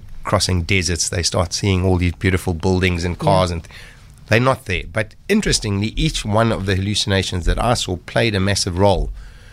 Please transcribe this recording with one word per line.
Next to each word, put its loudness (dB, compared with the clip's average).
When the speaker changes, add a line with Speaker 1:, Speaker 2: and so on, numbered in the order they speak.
Speaker 1:
crossing 0
deserts, 0
they -2
start -2
seeing 0
all 4
these 2
beautiful 0
buildings 0
and -4
cars, 2
Speaker 2:
Yeah. -4
Speaker 1:
and -8
th-, -20
they're 4
not 2
there. -4
But -4
interestingly, 0
each -2
one 4
of -4
the 2
hallucinations 0
that 2
I 2
saw -2
played 0
a 2
massive 0
role, 4